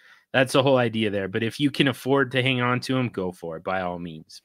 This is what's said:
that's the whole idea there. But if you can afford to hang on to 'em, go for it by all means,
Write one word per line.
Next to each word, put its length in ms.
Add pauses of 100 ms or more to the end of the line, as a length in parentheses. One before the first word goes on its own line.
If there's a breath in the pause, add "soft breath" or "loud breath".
(360 soft breath)
that's 160
the 100
whole 140
idea 340
there. 200
But 140
if 180
you 100
can 160
afford 440
to 100
hang 180
on 220
to 160
'em, 100
go 240
for 240
it 80
by 160
all 200
means, 460